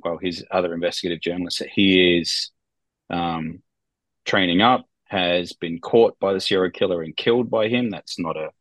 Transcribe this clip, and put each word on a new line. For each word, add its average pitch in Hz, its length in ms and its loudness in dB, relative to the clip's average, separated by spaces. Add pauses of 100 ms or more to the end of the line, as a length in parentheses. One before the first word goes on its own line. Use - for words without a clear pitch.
well, 85 160 -4
his 87 320 -6
other 90 240 -2
investigative 85 460 -4
journalist 87 400 -4
that - 100 -10
he 92 480 4
is, - 320 -4 (580)
um, 82 520 -6 (640)
training 92 380 2
up, 120 240 4 (200)
has 90 460 -2
been 85 260 -8
caught 113 400 4
by 98 140 0
the 95 80 -2
serial 92 300 0
killer 90 320 -2
and 80 140 -12
killed 120 340 0
by 110 180 0
him. 123 220 -2
That's - 280 -10
not 82 180 -4
a 78 120 -8 (120)